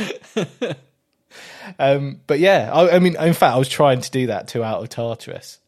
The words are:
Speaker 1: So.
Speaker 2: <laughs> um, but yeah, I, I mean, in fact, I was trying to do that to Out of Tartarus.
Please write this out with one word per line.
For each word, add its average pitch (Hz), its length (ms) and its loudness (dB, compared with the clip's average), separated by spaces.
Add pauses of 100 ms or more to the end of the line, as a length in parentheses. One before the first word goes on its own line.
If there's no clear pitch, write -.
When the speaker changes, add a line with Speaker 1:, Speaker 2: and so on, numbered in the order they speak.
(340)
Speaker 1:
So. 196 120 -2 (280)
Speaker 2:
<laughs> - 0 - (1040)
um, 139 480 -2
but 147 120 0
yeah, 165 340 2
I, 170 240 4
I - 20 6
mean, 180 180 2
in 165 180 2
fact, 139 200 2
I 123 40 2
was 135 100 0
trying 139 320 2
to - 100 -12
do 127 180 -4
that 101 200 -6
to 117 160 -6
Out 107 180 -6
of 117 60 -12
Tartarus. - 800 -12